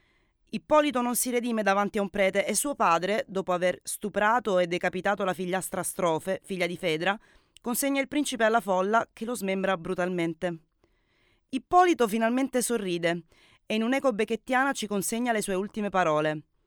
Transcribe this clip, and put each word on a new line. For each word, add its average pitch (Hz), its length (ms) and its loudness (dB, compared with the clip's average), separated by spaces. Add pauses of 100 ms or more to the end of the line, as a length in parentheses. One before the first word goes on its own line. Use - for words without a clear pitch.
(500)
Ippolito 294 520 2
non 240 140 -2
si - 120 -2
redime 240 340 -2
davanti 202 360 2
a 202 40 0
un 202 60 -2
prete 196 380 2
e 214 80 -2
suo 285 200 -2
padre, 185 540 2
dopo 185 240 -4
aver 180 300 0
stuprato 208 760 0
e 180 80 4
decapitato 185 560 -2
la 185 120 0
figliastra 180 480 -4
Strofe, 170 640 -2
figlia 180 220 -2
di 175 120 -6
Fedra, 175 400 0 (420)
consegna 277 400 -2
il 269 80 -4
principe 269 360 0
alla 226 160 4
folla 196 520 2
che - 140 -10
lo 240 80 -6
smembra 190 420 0
brutalmente. 175 840 -4 (880)
Ippolito 339 580 4
finalmente 240 540 0
sorride 175 600 -2 (420)
e 214 100 -4
in 220 80 0
un'eco 269 280 0
becchettiana 247 600 0
ci 220 160 -6
consegna 226 420 -2
le 220 120 0
sue 202 120 -4
ultime 202 360 -4
parole. 156 520 0 (240)